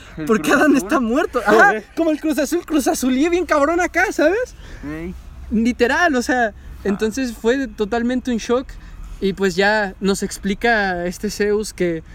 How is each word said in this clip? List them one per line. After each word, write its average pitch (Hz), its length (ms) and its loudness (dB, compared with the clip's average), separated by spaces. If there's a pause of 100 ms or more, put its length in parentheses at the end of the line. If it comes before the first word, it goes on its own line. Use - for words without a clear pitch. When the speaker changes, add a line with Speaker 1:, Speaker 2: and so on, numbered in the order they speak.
(160)
Speaker 1:
El 160 80 -8
Speaker 2:
por 214 160 4
qué - 120 -6
Speaker 1:
Cruz - 100 6
Speaker 2:
Adán 285 140 6
Speaker 1:
Azul. 269 120 0
Speaker 2:
está 277 120 2
muerto? 247 440 0
Speaker 3:
Joder. 208 160 6
Speaker 2:
Ajá, 226 340 4
como 320 160 2
el 302 100 0
Cruz 294 180 -2
Azul, 311 260 -2
Cruz 311 240 0
Azulié 262 400 2
bien 349 160 0
cabrón 302 360 2
acá, 349 320 0
¿sabes? 370 420 0 (340)
Speaker 1:
Ey. 165 260 -10 (360)
Speaker 2:
Literal, 247 640 2
o 247 80 0
sea, 240 320 0
Speaker 1:
Ah. - 0 - (300)
Speaker 2:
entonces 220 500 -2
fue 262 340 0
totalmente 233 600 -2
un 233 80 0
shock, 247 280 -2 (540)
y 190 120 0
pues 180 240 -2
ya 202 440 2
nos 196 220 0
explica 196 840 0
este 180 220 -6
Zeus 208 440 -2
que 170 320 -2 (100)